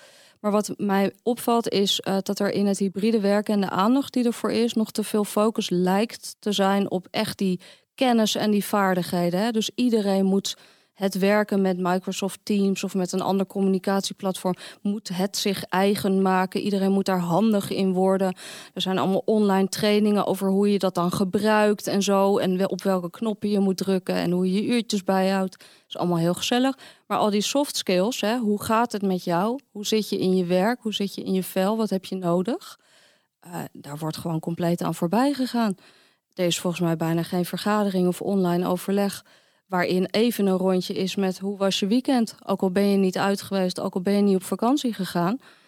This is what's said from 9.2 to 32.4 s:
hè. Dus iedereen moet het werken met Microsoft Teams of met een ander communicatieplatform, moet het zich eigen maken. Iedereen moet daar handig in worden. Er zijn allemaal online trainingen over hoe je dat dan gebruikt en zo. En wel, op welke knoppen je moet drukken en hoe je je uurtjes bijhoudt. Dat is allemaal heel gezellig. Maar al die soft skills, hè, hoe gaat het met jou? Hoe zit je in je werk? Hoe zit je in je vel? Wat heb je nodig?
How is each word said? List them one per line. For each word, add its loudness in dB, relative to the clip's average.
hè. 0
Dus -2
iedereen 2
moet 0
het -4
werken 2
met 0
Microsoft -2
Teams 0
of -6
met -2
een -2
ander 0
communicatieplatform, -2
moet -4
het -4
zich -2
eigen 0
maken. 0
Iedereen 0
moet 0
daar 0
handig 2
in 0
worden. 2
Er -8
zijn -2
allemaal 0
online 4
trainingen 2
over -2
hoe 2
je 2
dat 0
dan 0
gebruikt 2
en 0
zo. 2
En 0
wel, 0
op -6
welke -2
knoppen -6
je 2
moet 2
drukken -2
en 0
hoe 0
je 0
je -2
uurtjes 0
bijhoudt. 0
Dat -20
is -14
allemaal 0
heel 2
gezellig. 0
Maar -2
al 2
die 2
soft -2
skills, 0
hè, 0
hoe -2
gaat 0
het -6
met -2
jou? 0
Hoe -12
zit 0
je -2
in 2
je 2
werk? 2
Hoe -4
zit -4
je -10
in -4
je 0
vel? 0
Wat -2
heb -2
je -8
nodig? -2